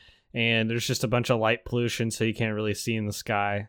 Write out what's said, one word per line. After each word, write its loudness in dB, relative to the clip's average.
and 2
there's -2
just -2
a 2
bunch 2
of 4
light 2
pollution, -2
so -2
you 2
can't 0
really 0
see -2
in -2
the -2
sky. -2